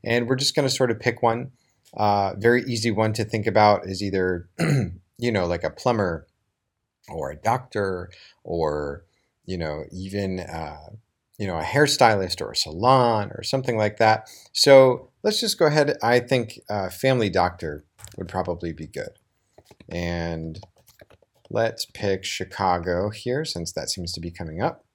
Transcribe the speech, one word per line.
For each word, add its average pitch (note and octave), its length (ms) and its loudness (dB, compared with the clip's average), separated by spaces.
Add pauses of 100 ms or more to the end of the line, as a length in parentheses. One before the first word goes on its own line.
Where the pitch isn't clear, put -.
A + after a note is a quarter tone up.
And A#2 240 0
we're C3 80 2
just C3+ 200 -2
gonna C3+ 160 2
sort B2+ 180 2
of A2+ 100 -2
pick A#2 220 -2
one. A#2+ 300 0 (440)
Uh, G2+ 440 2
very A#2+ 240 4
easy A#2 260 -2
one G#2+ 240 0
to A2 100 -2
think G#2+ 220 -4
about G#2 400 4
is F#2+ 160 -6
either, F#2 520 -2
<clears throat> C3 680 -2
you A#2+ 120 0
know, F#2+ 140 0
like F2 180 -2
a D#2 60 -2
plumber G2 560 -2 (840)
or D2 200 -8
a D2 60 -10
doctor G2 760 -4 (340)
or, D2+ 600 -4 (400)
you F#2 140 -6
know, D#2 320 -6
even, F#2+ 480 -6
uh, D#2 500 -12 (480)
you G#2 80 -6
know, F2 140 -4
a D#2+ 40 -4
hairstylist A2+ 800 2
or - 100 -6
a - 40 -12
salon A2+ 800 2
or A2+ 80 -12
something B2+ 340 -2
like G#2 200 0
that. A2 340 4 (200)
So C3+ 600 8 (100)
let's G#3 180 0
just - 200 -4
go D#3+ 80 6
ahead. D3 340 4
I A#2+ 200 4
think, A#2+ 380 -2 (120)
uh, G2 180 -4
family B2+ 400 0
doctor F2 560 -2 (320)
would F2+ 100 -10
probably F2 460 -6
be D2+ 140 -12
good. - 240 -12 (800)
And E2+ 680 -6 (920)
let's A2+ 360 -2
pick F#2+ 380 -4
Chicago F2+ 840 -2
here B2+ 360 -6
since E2+ 280 -8
that - 160 -8
seems F2 240 -8
to E2+ 60 -12
be E2+ 120 -10
coming E2 300 -10
up. - 340 -4